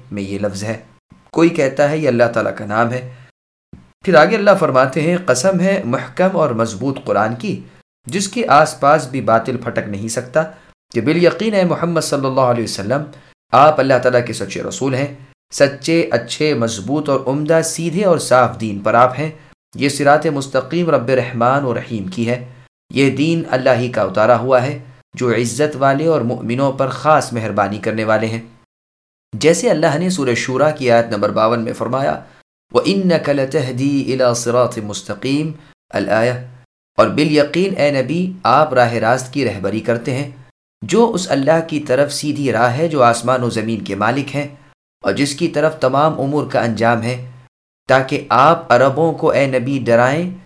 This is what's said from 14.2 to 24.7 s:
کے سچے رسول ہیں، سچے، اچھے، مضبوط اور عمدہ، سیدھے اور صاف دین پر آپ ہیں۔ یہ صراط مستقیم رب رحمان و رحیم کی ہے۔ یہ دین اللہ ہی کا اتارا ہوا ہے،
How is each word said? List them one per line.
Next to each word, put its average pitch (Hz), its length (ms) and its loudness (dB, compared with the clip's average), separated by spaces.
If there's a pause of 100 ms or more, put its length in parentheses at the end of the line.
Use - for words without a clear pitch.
کے 110 60 -6
سچے - 300 -8
رسول 131 320 -4
ہیں، 139 200 -4 (380)
سچے، 165 580 2
اچھے، 143 420 -2
مضبوط 117 560 -4
اور 135 180 2
عمدہ، 151 360 0
سیدھے 165 420 -4
اور 170 120 2
صاف 123 440 2
دین 101 180 -4
پر 107 140 -2
آپ 123 260 4
ہیں۔ 156 120 -4 (440)
یہ 139 140 0
صراط 147 360 4
مستقیم 143 640 -2
رب 131 200 0
رحمان 123 540 0
و 123 120 -2
رحیم 104 320 -6
کی 113 220 -4
ہے۔ - 160 -4 (480)
یہ 135 160 4
دین 160 400 0
اللہ 131 280 0
ہی 120 140 -2
کا 110 100 -2
اتارا 107 360 4
ہوا 127 240 2
ہے، 127 180 -4 (340)